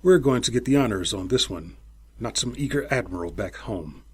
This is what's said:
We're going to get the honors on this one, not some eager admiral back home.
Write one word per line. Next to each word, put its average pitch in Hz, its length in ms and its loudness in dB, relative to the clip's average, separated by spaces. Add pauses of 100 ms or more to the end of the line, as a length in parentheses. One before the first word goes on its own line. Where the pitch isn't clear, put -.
We're 185 160 8
going 127 240 4
to 120 80 -2
get 120 140 0
the 131 120 4
honors 107 360 2
on 92 160 -4
this 127 220 2
one, 85 260 -10 (420)
not 113 200 -6
some 123 180 -4
eager 139 340 -2
admiral 90 420 -2
back 90 240 -6
home. 82 460 -8 (120)